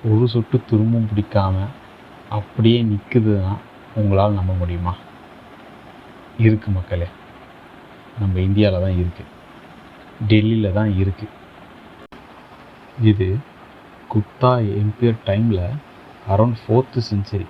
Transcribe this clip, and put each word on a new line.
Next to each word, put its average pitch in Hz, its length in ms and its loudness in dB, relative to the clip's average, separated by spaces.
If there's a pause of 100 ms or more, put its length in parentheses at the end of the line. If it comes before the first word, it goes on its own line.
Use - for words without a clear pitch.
ஒரு 113 240 4
சொட்டு 117 340 0 (100)
துரும்பும் 113 440 2
பிடிக்காம 101 380 0 (760)
அப்படியே 113 540 0
நிக்குதுன்னா, 104 720 0 (400)
உங்களால 101 360 2
நம்ப 95 220 -2
முடியுமா? 87 420 -4 (1400)
இருக்கு 110 320 2
மக்களே, 90 360 -4 (1120)
நம்ம 95 200 -2
இந்தியால 95 420 2
தான் 92 160 -2
இருக்கு, 87 260 -4 (1040)
டெல்லியில 107 460 2
தான் 104 240 0
இருக்கு. 95 300 -4 (1700)
இது 101 360 2 (760)
குப்தா 107 680 0
எம்பையர் 113 340 0 (100)
டைம்ல 101 440 0 (600)
around 110 240 2 (140)
ஃபோர்த் 123 340 0 (120)
செஞ்சுரி. 98 360 -4